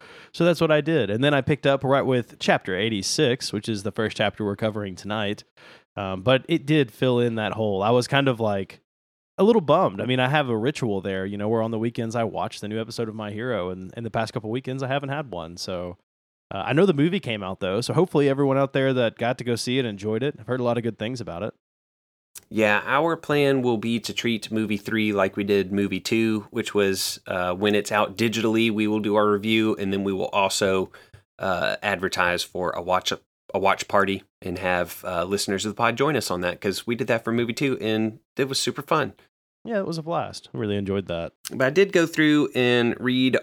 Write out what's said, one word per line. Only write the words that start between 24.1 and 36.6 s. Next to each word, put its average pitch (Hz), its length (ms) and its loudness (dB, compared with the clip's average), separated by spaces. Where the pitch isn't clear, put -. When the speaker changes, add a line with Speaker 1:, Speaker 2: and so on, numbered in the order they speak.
Speaker 2:
treat 117 380 -4
movie 107 260 0
three 107 340 -2
like 98 240 0
we 104 80 -2
did 98 300 2
movie 98 260 0
two, 110 520 0
which - 240 -6
was, 98 500 0
uh, 90 300 -2
when 104 180 2
it's 101 180 0
out 104 240 0
digitally, 113 540 2
we 107 160 0
will 107 140 0
do 104 160 0
our 104 120 4
review, 110 500 2
and 98 140 -2
then 98 120 -2
we 98 100 0
will 92 140 -2
also, 95 640 0
uh, 87 420 -2
advertise 90 600 0
for 90 260 -4
a - 120 -6
watch, 92 300 0
a - 460 -8
watch 95 300 2
party 98 340 2
and 90 160 -6
have, 90 440 -2
uh, 87 200 -2
listeners 98 420 -2
of 107 60 -2
the - 40 -10
pod 117 220 0
join 143 180 2
us 107 140 -2
on 90 120 -2
that, 87 200 -2